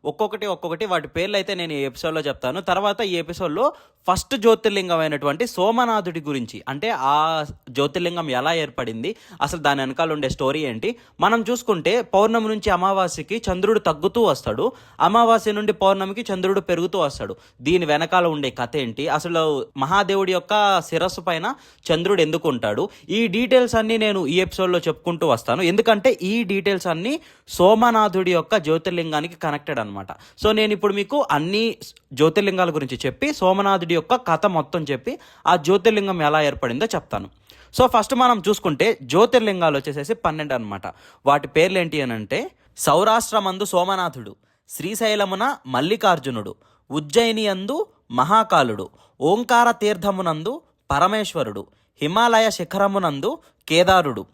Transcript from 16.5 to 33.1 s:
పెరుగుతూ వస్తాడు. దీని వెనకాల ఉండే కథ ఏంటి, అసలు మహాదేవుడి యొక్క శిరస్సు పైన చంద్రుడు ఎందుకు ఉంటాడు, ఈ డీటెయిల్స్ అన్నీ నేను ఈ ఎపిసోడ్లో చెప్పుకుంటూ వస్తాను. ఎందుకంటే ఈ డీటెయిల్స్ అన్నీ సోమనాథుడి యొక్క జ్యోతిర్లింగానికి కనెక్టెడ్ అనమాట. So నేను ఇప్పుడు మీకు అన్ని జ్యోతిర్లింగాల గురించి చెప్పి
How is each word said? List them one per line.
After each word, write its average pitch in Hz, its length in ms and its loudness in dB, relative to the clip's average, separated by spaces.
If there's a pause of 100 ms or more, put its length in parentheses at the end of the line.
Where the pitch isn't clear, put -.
పెరుగుతూ 175 360 -2
వస్తాడు. 110 300 -8 (340)
దీని 175 240 2
వెనకాల 170 420 2
ఉండే 139 240 -4
కథ 123 240 -6
ఏంటి, 120 220 -6 (120)
అసలు 170 280 0 (400)
మహాదేవుడి 190 520 0
యొక్క 180 160 -4 (360)
శిరస్సు 170 400 -4
పైన 180 260 -4 (340)
చంద్రుడు 170 380 2
ఎందుకు 156 260 -2
ఉంటాడు, 113 320 -2 (340)
ఈ - 20 2 (160)
డీటెయిల్స్ 247 440 2
అన్నీ 220 240 -2
నేను 196 160 0 (140)
ఈ - 20 4 (100)
ఎపిసోడ్లో 180 420 0
చెప్పుకుంటూ 170 440 -4
వస్తాను. 120 380 -2
ఎందుకంటే 220 400 4 (220)
ఈ - 20 -2 (180)
డీటెయిల్స్ 196 420 -2
అన్నీ 220 200 -4 (420)
సోమనాథుడి 208 800 4
యొక్క 165 200 0 (120)
జ్యోతిర్లింగానికి 160 760 -2
కనెక్టెడ్ 147 380 -4
అనమాట. 98 300 -10 (300)
So 208 60 2 (120)
నేను 214 160 2
ఇప్పుడు 202 240 0
మీకు 202 180 -2 (180)
అన్ని 196 300 -2 (540)
జ్యోతిర్లింగాల 185 560 2
గురించి 131 280 -4
చెప్పి 143 240 -4 (120)